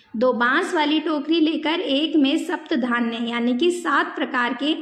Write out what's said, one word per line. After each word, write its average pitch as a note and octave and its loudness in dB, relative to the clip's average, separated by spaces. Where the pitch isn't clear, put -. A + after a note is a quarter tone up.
दो A#3+ 2
बांस C4 0
वाली D4+ 2
टोकरी D#4 0
लेकर D#4 0
एक D4+ 0
में C#4+ 4
सप्त D#4+ -6
धान्य A#3+ 0
यानी A#3+ 0
कि E4+ 2
सात E4 -2
प्रकार C4 -2
के D4 -2